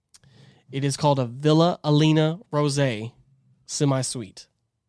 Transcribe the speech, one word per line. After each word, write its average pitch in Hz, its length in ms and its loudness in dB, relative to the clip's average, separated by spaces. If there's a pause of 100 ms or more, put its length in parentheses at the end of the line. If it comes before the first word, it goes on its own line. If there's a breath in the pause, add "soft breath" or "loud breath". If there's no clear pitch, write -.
(720 soft breath)
it 135 140 -4
is 139 120 -2
called 143 220 2
a 123 80 -2
Villa 151 580 2
Alina 156 560 2 (120)
Rosé 139 600 -2 (540)
Semi-Sweet. 131 800 -4 (420)